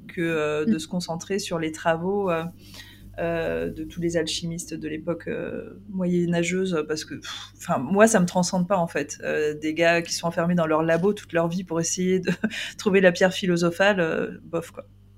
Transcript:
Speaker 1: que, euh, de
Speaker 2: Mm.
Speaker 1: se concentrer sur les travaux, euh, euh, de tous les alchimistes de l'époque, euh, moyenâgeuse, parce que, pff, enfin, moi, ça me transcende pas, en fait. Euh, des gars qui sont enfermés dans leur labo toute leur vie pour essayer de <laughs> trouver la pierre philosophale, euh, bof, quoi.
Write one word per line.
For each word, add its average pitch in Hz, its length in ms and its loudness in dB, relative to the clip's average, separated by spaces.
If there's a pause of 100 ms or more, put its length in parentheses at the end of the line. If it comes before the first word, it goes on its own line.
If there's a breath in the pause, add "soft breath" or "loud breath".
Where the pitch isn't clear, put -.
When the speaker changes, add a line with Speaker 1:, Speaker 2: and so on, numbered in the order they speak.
Speaker 1:
que, - 140 -10
euh, 151 440 0
de 160 100 4
Speaker 2:
Mm. - 20 -2
Speaker 1:
se 156 100 -8
concentrer 175 500 -4
sur 185 200 -4
les 160 140 -2
travaux, 180 580 0
euh, 165 140 0 (720 loud breath)
euh, 165 520 -2
de 156 140 -8
tous 165 160 -10
les 170 180 -2
alchimistes 165 560 -4
de 156 140 -8
l'époque, 160 400 -6
euh, - 520 -8 (100)
moyenâgeuse, 175 1000 0
parce 156 180 -4
que, 151 80 -12
pff, - 420 -14
enfin, - 220 -2
moi, 196 280 6
ça 220 140 4
me 180 60 4
transcende 180 420 0
pas, 202 100 4
en 170 80 0
fait. 147 360 -6
Euh, 151 320 0
des 156 200 -4
gars 170 280 4
qui 170 120 -6
sont - 120 -4
enfermés 170 280 2
dans 165 120 4
leur 156 160 4
labo 170 320 4
toute - 200 -12
leur 165 140 4
vie 180 160 -2
pour 165 160 -2
essayer 185 400 0
de 185 100 -2
<laughs> - 480 -4
trouver 196 240 4
la 180 100 8
pierre 185 220 4
philosophale, 180 640 2
euh, - 440 -2
bof, 165 260 -6
quoi. - 160 -16 (320)